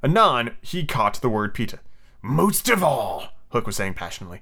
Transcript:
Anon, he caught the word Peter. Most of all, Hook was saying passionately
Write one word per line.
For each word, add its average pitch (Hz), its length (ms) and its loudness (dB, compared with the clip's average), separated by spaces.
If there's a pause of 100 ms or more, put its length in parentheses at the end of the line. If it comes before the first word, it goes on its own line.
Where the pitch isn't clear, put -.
Anon, 147 480 4 (100)
he 180 240 -4
caught 107 360 0
the 127 80 2
word 107 240 0
Peter. - 260 -4 (420)
Most 165 480 2
of 208 140 2
all, 127 460 0 (220)
Hook 120 140 0
was 101 100 -4
saying 98 180 -2
passionately 87 480 -10